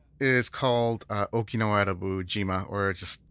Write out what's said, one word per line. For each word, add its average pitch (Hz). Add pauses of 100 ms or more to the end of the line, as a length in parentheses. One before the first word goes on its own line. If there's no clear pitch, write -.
(200)
is 127
called, 120
uh, 104
Okinawa 107
Arabu 95
Jima, 92
or 98
just -